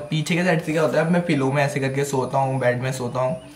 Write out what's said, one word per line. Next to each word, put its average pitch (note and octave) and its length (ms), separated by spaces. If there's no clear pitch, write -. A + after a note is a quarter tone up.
पीछे D#3+ 240
के F3 100
side E3 180
से D3+ 100
क्या D#3+ 100
होता D3 160
है, D#3+ 60
अब E3 80
मैं F3 140
पिलो C3+ 260
में C#3+ 100
ऐसे C3+ 180
करके C3+ 240
सोता C3 340
हूँ, C3 220
bed A#2+ 220
में C3 100
सोता B2+ 280
हूँ, C3 160